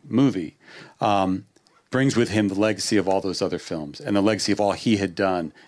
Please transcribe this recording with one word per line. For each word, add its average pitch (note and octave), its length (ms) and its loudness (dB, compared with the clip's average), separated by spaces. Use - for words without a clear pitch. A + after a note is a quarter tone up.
movie, A2+ 500 0
um, G2 460 0
brings C3 260 2
with A#2 140 2
him G#2 180 2
the F#2+ 60 -4
legacy G#2+ 440 0
of F2+ 100 0
all F#2+ 140 2
those F#2 180 -4
other F2 180 -2
films D#2 420 -10
and G2+ 140 -4
the G2+ 60 2
legacy G#2 320 2
of F#2+ 80 0
all G2+ 120 2
he G#2 260 0
had F#2 160 -2
done F#2 380 -2